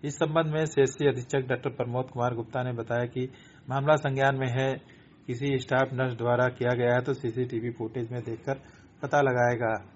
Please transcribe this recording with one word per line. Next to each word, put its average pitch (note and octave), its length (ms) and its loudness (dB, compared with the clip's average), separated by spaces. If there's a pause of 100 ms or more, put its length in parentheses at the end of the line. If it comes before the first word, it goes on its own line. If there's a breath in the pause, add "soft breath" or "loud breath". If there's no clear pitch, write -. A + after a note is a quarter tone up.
इस D3 100 -4
संबंध D#3+ 320 0
में D#3 200 0
सीएचसी C#3+ 420 2
अधीक्षक B2+ 400 -2
डॉक्टर B2+ 220 -2
प्रमोद B2 340 -4
कुमार B2 300 -2
गुप्ता A#2 280 -6
ने B2+ 100 -4
बताया A#2 320 -2
कि B2+ 280 -6 (380 loud breath)
मामला C#3 260 4
संज्ञान C3+ 400 2
में C3 120 -2 (120)
है, C3+ 140 0 (520 loud breath)
किसी C3+ 320 -2
स्टाफ C3 340 0
नर्स B2+ 220 -2
द्वारा A#2+ 340 2
किया B2 240 0
गया B2 220 2
है B2+ 60 2
तो C3+ 120 -2
सीसीटीवी B2 580 -4
फुटेज A#2 420 -8
में B2 100 -6
देखकर A#2 320 -6 (480 loud breath)
पता D3 180 2
लगाएगा। A#2+ 640 2 (120)